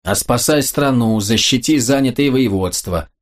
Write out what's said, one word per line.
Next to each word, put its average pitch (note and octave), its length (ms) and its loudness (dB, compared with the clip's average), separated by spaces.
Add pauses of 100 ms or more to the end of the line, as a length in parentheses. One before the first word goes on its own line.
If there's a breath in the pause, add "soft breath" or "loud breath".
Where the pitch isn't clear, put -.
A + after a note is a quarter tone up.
А G2 120 -2
спасай C3+ 480 0
страну, B2+ 580 0
защити A#2 580 0
занятые C3+ 520 0
воеводства, F#2+ 760 -2 (140)